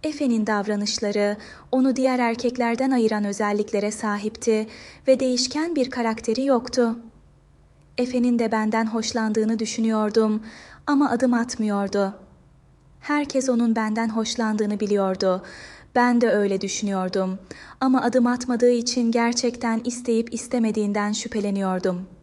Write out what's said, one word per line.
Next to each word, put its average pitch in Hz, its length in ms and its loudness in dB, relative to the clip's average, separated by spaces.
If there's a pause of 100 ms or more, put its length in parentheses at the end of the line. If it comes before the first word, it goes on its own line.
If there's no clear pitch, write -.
Efe'nin 262 420 0
davranışları 208 880 -2 (340)
onu 262 240 4
diğer 262 240 2
erkeklerden 240 720 0
ayıran 220 320 2
özelliklere 208 680 -2
sahipti 214 760 -2 (400)
ve 262 120 6
değişken 262 560 0
bir 254 140 0
karakteri 226 560 -2
yoktu. 240 540 2 (1000)
Efe'nin 247 420 2
de 220 120 0
benden 220 340 0
hoşlandığını 220 760 -2
düşünüyordum 220 840 0 (440)
ama 285 220 4
adım 247 240 2
atmıyordu. 202 800 0 (880)
Herkes 285 500 0
onun 233 260 2
benden 220 340 0
hoşlandığını 220 680 -2
biliyordu. 190 640 0 (520)
Ben 240 260 4
de 226 80 4
öyle 202 320 2
düşünüyordum 190 800 -2 (420)
ama 262 200 4
adım 240 260 2
atmadığı 247 440 2
için 240 400 0
gerçekten 233 720 0
isteyip 240 500 -2
istemediğinden 214 760 -2
şüpheleniyordum. 190 960 -2 (160)